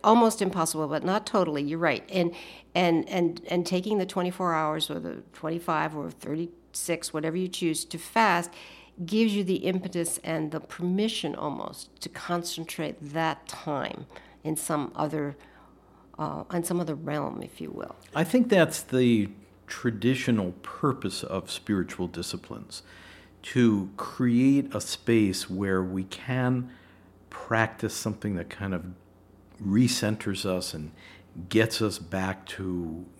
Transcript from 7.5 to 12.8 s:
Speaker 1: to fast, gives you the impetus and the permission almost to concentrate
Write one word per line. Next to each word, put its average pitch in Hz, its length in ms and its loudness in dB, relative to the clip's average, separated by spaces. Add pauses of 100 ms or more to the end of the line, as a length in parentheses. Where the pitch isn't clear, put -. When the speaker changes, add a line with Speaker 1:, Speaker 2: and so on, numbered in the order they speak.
Speaker 1:
to 165 120 -10
fast, 175 520 2 (540)
gives 214 300 4
you 202 100 2
the 190 120 2
impetus 180 680 -2
and 156 260 -2
the 156 100 -6
permission 180 720 -2
almost - 680 -8
to - 80 -10
concentrate 165 920 -6